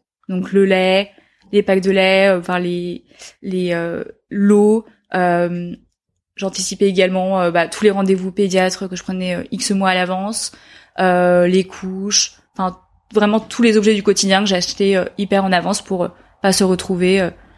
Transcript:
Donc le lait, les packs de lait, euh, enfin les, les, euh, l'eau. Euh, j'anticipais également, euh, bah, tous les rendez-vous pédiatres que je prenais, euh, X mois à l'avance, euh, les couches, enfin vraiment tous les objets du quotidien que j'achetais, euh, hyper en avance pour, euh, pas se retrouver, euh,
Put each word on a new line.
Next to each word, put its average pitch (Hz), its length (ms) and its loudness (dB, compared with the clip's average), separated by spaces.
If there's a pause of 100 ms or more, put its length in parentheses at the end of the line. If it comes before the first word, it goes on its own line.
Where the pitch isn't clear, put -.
(300)
Donc 185 240 -6
le 196 120 4
lait, 190 460 0 (400)
les 202 120 4
packs 190 180 0
de 190 100 0
lait, 190 380 4
euh, 185 100 2
enfin 180 180 -6
les, 175 460 -6 (380)
les, 185 320 -4
euh, 170 300 -6 (260)
l'eau. 208 560 2 (300)
Euh, 175 600 -2 (600)
j'anticipais 190 520 -2
également, 185 540 0
euh, 175 100 0
bah, 170 160 0
tous - 160 -10
les 214 80 6
rendez-vous 190 400 0
pédiatres 185 560 -2
que 185 80 -10
je 175 80 -12
prenais, 185 320 -6
euh, 175 160 -6
X - 200 -4
mois 190 180 0
à 185 60 2
l'avance, 185 580 -4 (460)
euh, 180 460 4
les 185 200 2
couches, 190 680 -6 (240)
enfin 185 220 -6 (340)
vraiment 208 280 2
tous - 200 -6
les 226 160 4
objets 214 160 4
du 202 80 -2
quotidien 196 380 2
que 202 80 -2
j'achetais, 190 480 0
euh, 180 100 0 (120)
hyper 196 260 0
en 190 80 0
avance 180 300 -2
pour, 180 240 -4
euh, - 20 -4 (340)
pas 196 120 2
se 190 100 2
retrouver, 185 580 0
euh, 175 80 -2 (280)